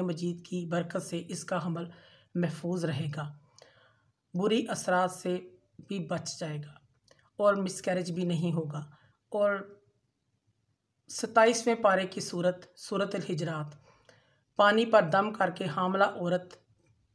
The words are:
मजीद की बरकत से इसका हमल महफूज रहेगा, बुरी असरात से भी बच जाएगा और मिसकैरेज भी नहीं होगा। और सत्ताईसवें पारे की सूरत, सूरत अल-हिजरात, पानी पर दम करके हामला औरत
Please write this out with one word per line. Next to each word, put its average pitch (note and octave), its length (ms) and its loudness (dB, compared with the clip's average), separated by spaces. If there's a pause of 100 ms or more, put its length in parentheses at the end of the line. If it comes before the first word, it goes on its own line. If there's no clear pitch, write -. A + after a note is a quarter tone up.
मजीद E3+ 420 -4
की F3+ 220 -6
बरकत E3+ 340 -2
से - 160 -8 (140)
इसका F3+ 280 -6
हमल E3+ 300 -6 (460)
महफूज F3 500 -2
रहेगा, D3+ 380 -4 (1080)
बुरी G#3 340 2
असरात F3+ 440 2
से F3+ 220 -4 (480)
भी G3 260 -6
बच E3+ 320 -6
जाएगा D3+ 340 -8 (640)
और G3+ 180 6
मिसकैरेज F3+ 540 -2
भी F3+ 140 -2
नहीं E3+ 280 0
होगा। D3+ 300 -4 (480)
और G3+ 220 2 (1600)
सत्ताईसवें A3+ 720 4
पारे F#3+ 260 6
की F#3+ 140 -8
सूरत, F3+ 560 -2
सूरत G3 380 -4
अल-हिजरात, D#3+ 640 -6 (800)
पानी G#3+ 280 6
पर G#3+ 220 6
दम G3 240 2
करके F#3 340 -2
हामला F#3+ 380 2
औरत F3+ 540 -4 (560)